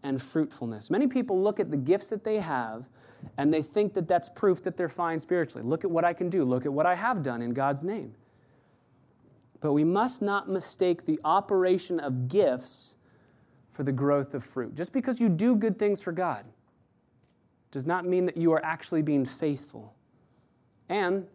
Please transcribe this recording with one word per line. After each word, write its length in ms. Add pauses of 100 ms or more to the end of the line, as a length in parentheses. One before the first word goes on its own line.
and 180
fruitfulness. 680
Many 160
people 340
look 180
at 120
the 60
gifts 320
that 140
they 160
have 460 (520)
and 160
they 80
think 340
that 120
that's 220
proof 340
that 140
they're 100
fine 320
spiritually. 480
"Look 160
at 80
what 140
I 80
can 160
do. 160
Look 200
at 60
what 140
I 100
have 280
done 180
in 120
God's 300
name." 300 (1500)
But 140
we 100
must 380
not 260
mistake 580
the 200
operation 720
of 280
gifts 680 (760)
for 120
the 80
growth 440
of 80
fruit. 320
Just 180
because 260
you 100
do 260
good 240
things 200
for 120
God 340 (1300)
does 160
not 180
mean 220
that 100
you 160
are 100
actually 380
being 240
faithful. 680 (960)
And 460